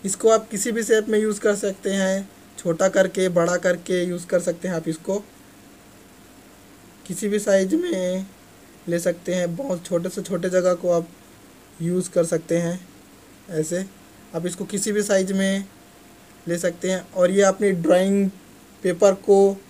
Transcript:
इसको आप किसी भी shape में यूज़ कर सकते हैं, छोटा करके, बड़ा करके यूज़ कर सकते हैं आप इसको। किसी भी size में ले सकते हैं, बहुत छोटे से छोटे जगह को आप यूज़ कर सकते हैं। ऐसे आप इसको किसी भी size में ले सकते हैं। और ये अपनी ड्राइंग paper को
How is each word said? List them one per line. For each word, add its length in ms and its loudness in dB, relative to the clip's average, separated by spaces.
इसको 260 0
आप 200 4
किसी 220 -4
भी 120 -2
shape 260 2
में 100 2
यूज़ 200 -2
कर 160 2
सकते 360 -4
हैं, 380 -2
छोटा 320 0
करके, 420 2
बड़ा 280 2
करके 440 0
यूज़ 240 -6
कर 140 0
सकते 260 -6
हैं 80 -4
आप 120 -6
इसको। 300 -6
किसी 220 -6
भी 100 0
size 360 2
में 500 -2
ले 120 -2
सकते 340 -4
हैं, 220 -2
बहुत 300 -6
छोटे 240 -2
से 120 -8
छोटे 280 -4
जगह 260 2
को 160 -2
आप 160 0
यूज़ 280 -2
कर 160 2
सकते 320 -2
हैं। 220 -4
ऐसे 340 -4
आप 100 -6
इसको 200 -8
किसी 260 -4
भी 120 0
size 280 0
में 340 -2
ले 100 -2
सकते 340 -4
हैं। 220 -4
और 180 4
ये 120 4
अपनी 280 2
ड्राइंग 580 2
paper 320 4
को 380 4